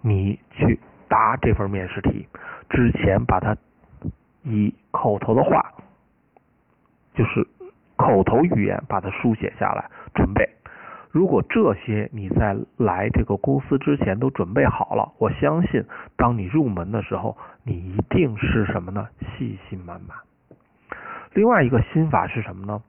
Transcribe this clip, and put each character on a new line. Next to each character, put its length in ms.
你 360
去 260
答 280
这 160
份 160
面 200
试 120
题， 280
之 240
前 320
把 160
它 160
以 280
口 260
头 160
的 80
话， 300
就 120
是 200
口 280
头 180
语 220
言 240
把 120
它 100
书 240
写 260
下 120
来， 160
准 220
备。 140
如 140
果 220
这 260
些 380
你 180
在 260
来 340
这 140
个 120
公 240
司 180
之 200
前 200
都 120
准 220
备 140
好 300
了， 220
我 120
相 320
信 220
当 200
你 80
入 240
门 220
的 120
时 140
候， 200
你 120
一 220
定 260
是 280
什 180
么 80
呢？ 160
信 200
心 100
满 300
满。 80
另 120
外 160
一 60
个 140
心 280
法 160
是 160
什 140
么 100
呢？ 220